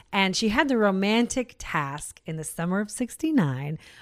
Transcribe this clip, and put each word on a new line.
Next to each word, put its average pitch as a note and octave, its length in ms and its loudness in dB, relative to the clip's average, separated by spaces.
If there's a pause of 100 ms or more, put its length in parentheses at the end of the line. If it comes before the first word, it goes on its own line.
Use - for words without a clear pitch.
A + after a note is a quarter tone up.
(140)
And F#3+ 200 2
she A3 140 0
had C4+ 220 2
the B3+ 80 2
romantic G#3+ 840 2
task C#3+ 640 -6
in D#3+ 120 -8
the D#3 80 -8
summer F3+ 340 -2
of G#3 100 -4
sixty-nine D#3+ 880 0 (240)